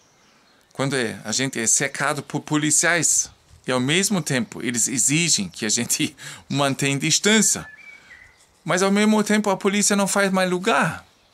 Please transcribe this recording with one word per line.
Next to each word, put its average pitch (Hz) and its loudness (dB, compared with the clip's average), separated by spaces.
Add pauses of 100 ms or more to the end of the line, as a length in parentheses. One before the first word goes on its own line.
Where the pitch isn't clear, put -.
(720)
quando 135 -2
é, 107 -4
a 107 -8
gente 131 -4
é 113 -4
cercado 143 -2
por - -6
policiais, 151 0 (380)
e 135 -2
ao 127 2
mesmo 170 2
tempo 127 -4
eles 120 -2
exigem 135 0
que - -8
a 107 -2
gente 120 -2 (160)
<laughs> - -16
mantenha 139 0
distância, 202 2 (920)
mas 180 0
ao 196 4
mesmo 214 4
tempo 208 0
a 190 0
polícia 202 0
não 202 2
faz 196 2
mais 185 2
lugar, 180 0 (280)